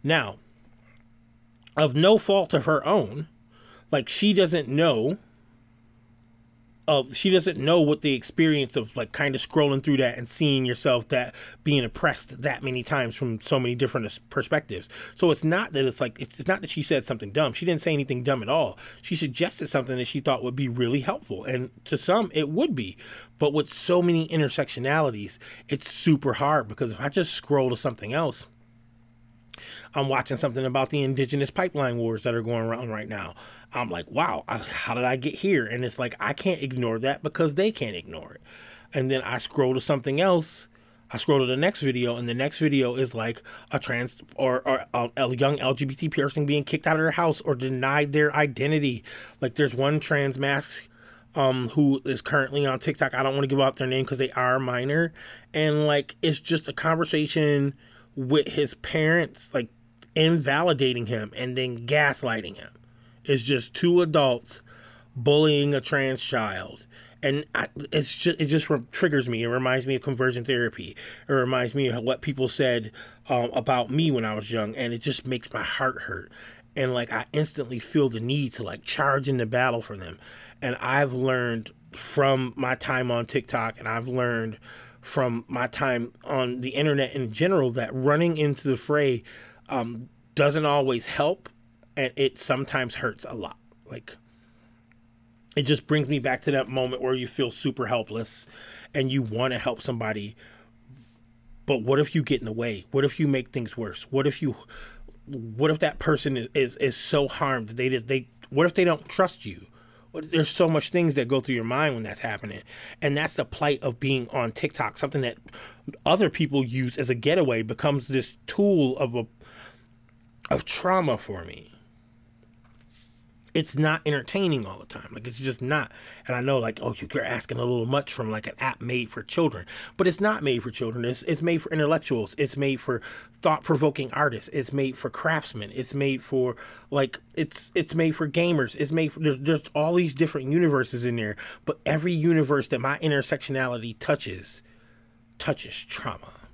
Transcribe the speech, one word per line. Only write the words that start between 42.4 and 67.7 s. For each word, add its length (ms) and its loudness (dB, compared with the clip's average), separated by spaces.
video 360 4
is, 180 0
like, 300 -4
a 80 0
trans 380 -4
or, 300 0
or 280 0
a, 240 0
a 180 2
young 240 2
L 140 0
G 100 -2
B 100 -4
T 140 -4
person 380 0
being 180 0
kicked 240 -2
out 80 4
of 60 0
their 100 2
house 300 2
or 120 0
denied 600 0
their 200 4
identity. 680 0
Like, 140 -2
there's 200 2
one 240 2
trans 400 0
masc, 480 -2
um, 340 2
who 360 4
is 160 -2
currently 440 2
on 140 0
TikTok. 340 0
I 100 0
don't 120 2
wanna 120 2
give 120 2
out 160 4
their 120 -2
name 180 0
'cause 140 -4
they 120 0
are 240 2
a 40 2
minor. 540 0
And, 320 2
like, 360 2
it's 180 2
just 280 -2
a 60 -10
conversation 1000 2
with 340 4
his 240 0
parents, 800 0
like, 160 0
invalidating 920 2
him 320 -4
and 180 -6
then 320 -4
gaslighting 680 2
him. 140 -18
It's 200 2
just 300 0
two 280 4
adults 600 2
bullying 580 4
a 60 2
trans 420 0
child. 640 -4
And 220 0
I, 120 -2